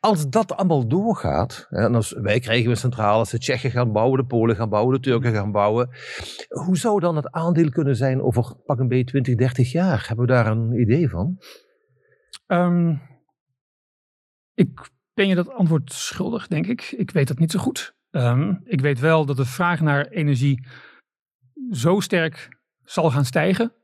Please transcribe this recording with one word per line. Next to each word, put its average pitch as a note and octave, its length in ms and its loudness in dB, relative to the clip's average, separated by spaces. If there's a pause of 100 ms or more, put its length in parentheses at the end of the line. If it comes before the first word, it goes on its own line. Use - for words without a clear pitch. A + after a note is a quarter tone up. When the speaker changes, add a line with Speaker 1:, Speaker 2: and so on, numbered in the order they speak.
Speaker 1:
Als D#3+ 280 2
dat G3+ 280 0
allemaal D#3 320 2
doorgaat, C3+ 800 -2
hè, G2+ 140 0
en A#2 100 2
als, A2+ 180 0
wij G#2+ 280 0
krijgen B2 260 0
weer A#2+ 100 2
centrales, A2+ 540 0
de A#2 80 -4
Tsjechen B2+ 320 -2
gaan A#2+ 220 -2
bouwen, G#2+ 180 2
de C3 160 0
Polen A#2 300 2
gaan A#2 120 -4
bouwen, G#2+ 260 2
de C3+ 60 -2
Turken B2 320 0
gaan G#2 200 -2
bouwen. G#2+ 360 2 (600)
Hoe F#3 280 -2
zou G#3 240 0
dan E3+ 160 0
het D3 140 -4
aandeel E3 400 2
kunnen C#3 260 0
zijn C3 260 0
over B2 320 0 (120)
pak C#3 120 0
een B2+ 100 0
beetje B2+ 160 2
twintig, B2+ 300 0
dertig B2 380 2
jaar? E3+ 340 0
Hebben A#2+ 200 -2
we B2+ 60 2
daar A#2+ 140 4
een A2+ 340 0
idee B2+ 280 2
van? G#2+ 300 -4 (1080)
Speaker 2:
Ehm, F3 480 2 (1600)
ik - 340 0 (260)
ben G3 140 2
je F#3+ 60 4
dat F3 180 0
antwoord D#3+ 400 0
schuldig, - 540 -6
denk E3 200 -2
ik. A#3+ 300 -6
Ik G3+ 140 -4
weet C#3 180 0
dat B2+ 100 -4
niet D#3+ 120 2
zo F#3+ 80 -2
goed. - 360 -6 (160)
Ehm, C3 440 0 (100)
ik F#3 160 -2
weet C3+ 200 0
wel D#3+ 240 4
dat C#3 120 -4
de C3+ 80 0
vraag F3 360 -2
naar D3 260 2
energie C#3 600 0 (1040)
zo E3+ 300 2
sterk E3+ 480 -2 (340)
zal E3 280 0
gaan C3+ 140 2
stijgen F3+ 480 0 (120)